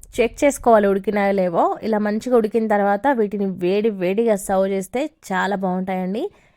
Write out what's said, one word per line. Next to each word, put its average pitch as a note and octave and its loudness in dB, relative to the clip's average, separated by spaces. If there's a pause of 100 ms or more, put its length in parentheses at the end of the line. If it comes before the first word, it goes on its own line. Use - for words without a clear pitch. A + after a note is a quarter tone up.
(180)
చెక్ A#3 0
చేసుకోవాలి A3+ 4
ఉడికినాయో G3+ 0
లేవో. F3+ 0 (240)
ఇలా G#3+ 0
మంచిగా G#3+ -2
ఉడికిన A3 -2
తర్వాత G3+ 2 (140)
వీటిని G3+ -2 (160)
వేడి G#3 2 (120)
వేడిగా G#3 2 (120)
సర్వ్ F#3+ 2
చేస్తే G3 -4 (280)
చాలా F#3 -2
బాగుంటాయండి. F#3 -4 (320)